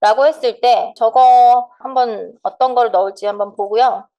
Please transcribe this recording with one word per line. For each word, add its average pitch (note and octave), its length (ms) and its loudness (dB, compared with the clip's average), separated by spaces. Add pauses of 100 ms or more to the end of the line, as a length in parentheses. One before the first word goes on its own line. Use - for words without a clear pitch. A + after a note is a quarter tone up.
라고 A3+ 260 0
했을 C4 340 -4
때 A#3+ 340 0
저거 B3 840 4
한번 A#3+ 640 -6
어떤 B3+ 320 -4
걸 A#3+ 160 0
넣을지 G3 340 -4
한번 G3+ 320 -8
보고요. G#3+ 500 -4 (120)